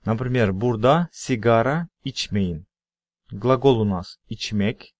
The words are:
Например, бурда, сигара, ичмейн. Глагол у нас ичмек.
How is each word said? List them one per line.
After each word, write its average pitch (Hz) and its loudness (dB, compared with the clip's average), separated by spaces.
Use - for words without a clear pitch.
Например, 113 0
бурда, 123 2
сигара, 120 0
ичмейн. 95 -4
Глагол 123 2
у 107 2
нас 92 -4
ичмек. 107 -4